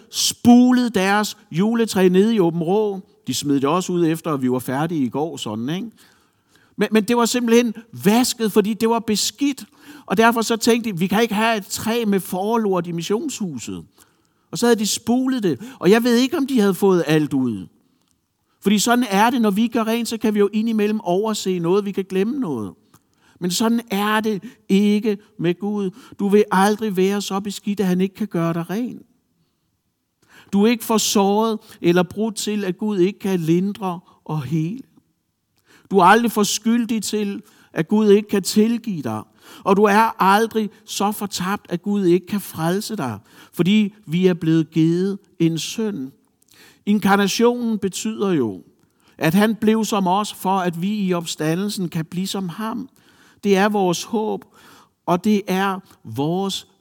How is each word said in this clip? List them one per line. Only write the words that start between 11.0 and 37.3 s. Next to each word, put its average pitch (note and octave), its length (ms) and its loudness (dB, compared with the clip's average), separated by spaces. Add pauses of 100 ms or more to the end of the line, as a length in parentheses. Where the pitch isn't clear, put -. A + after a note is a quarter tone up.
kan G3 160 2
ikke A#3 120 -2
have A3 220 0
et G3 100 -8
træ A#3 400 -4
med G3+ 140 2
forlort G3 640 -2
i F3 60 -8
missionshuset." E3 920 -6 (640)
Og E3+ 80 -10
så A#3 80 0
havde A#3 120 4
de G#3+ 80 -2
spulet B3+ 560 -2
det. E3 180 -2 (180)
Og F3 120 4
jeg A3+ 140 4
ved A#3+ 120 4
ikke, C4 200 2
om C#4 100 -2
de C4 140 0
havde G3+ 140 2
fået F#3 320 2
alt D3+ 260 0
ud. A#2+ 340 -2 (920)
Fordi G3+ 180 2
sådan A#3+ 320 0
er G#3 200 4
det, A#3 120 0
når G#3+ 80 2
vi A3 180 0
gør A3+ 180 -2
rent, A3+ 220 -2
så A#3 80 -6
kan A3 180 -2
vi G#3+ 40 0
jo G3+ 140 4
indimellem G#3+ 480 0
overse F#3+ 580 -2
noget, F3+ 260 0
vi G3+ 80 -6
kan F#3+ 120 -4
glemme G3+ 360 -2
noget. A#2 320 -6 (680)
Men F3+ 100 -4
sådan A#3 300 0 (100)
er G#3 300 0
det G#3+ 220 -4 (260)
ikke G#3 500 2 (200)
med F3 200 0
Gud. G3+ 320 -4 (280)
Du G3+ 100 -2
vil G#3 220 4
aldrig G#3 460 0
være G3 260 0
så G3 180 -6
beskidt, G3+ 400 -8
at G3 60 0
han F3+ 140 0
ikke G3 140 -2
kan G#3+ 120 -6
gøre E3 260 -2
dig E3+ 180 -6
ren. A3+ 280 -6 (1500)
Du G3+ 100 2
er G#3+ 80 6
ikke A#3 140 -2
for A3+ 140 0
såret G#3 600 0 (220)
eller F3 220 2
brudt G#3 340 -4
til, G#3 280 -4
at F#3 140 -6
Gud G#3 200 -4
ikke F#3 200 0
kan F#3+ 220 -2
lindre F3+ 600 -2 (240)
og D3+ 180 -6
hele. D#3+ 400 -4 (1080)
Du F#3+ 80 4
er F3+ 60 8
aldrig A3 280 6
for G#3+ 100 2
skyldig A3+ 600 0
til, G#3 400 -4 (300)